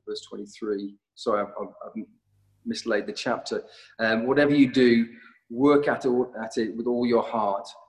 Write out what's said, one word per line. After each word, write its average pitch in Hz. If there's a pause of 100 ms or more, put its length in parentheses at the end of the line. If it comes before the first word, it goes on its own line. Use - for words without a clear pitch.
verse 107
twenty-three. 101 (180)
Sorry, 104
I've, 101
I've, 101 (120)
I've - (600)
mislaid 107
the 104
chapter. - (340)
Um, 113
"Whatever 143
you 135
do, 120 (440)
work 143
at 120
it, 123 (160)
at 110
it 110
with 117
all 120
your 117
heart 104 (200)